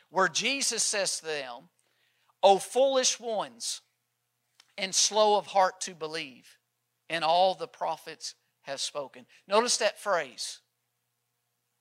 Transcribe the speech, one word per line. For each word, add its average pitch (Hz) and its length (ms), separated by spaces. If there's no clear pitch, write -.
where 180 180
Jesus 233 540
says 190 380
to 156 60
them, 131 420
"O 196 160
foolish 262 640
ones, 170 640
and 190 180
slow 208 420
of 180 120
heart 185 340
to 185 120
believe, 156 640
and 165 140
all 175 320
the 160 140
prophets - 640
have 139 180
spoken." 127 460
Notice 226 300
that 208 240
phrase, 156 600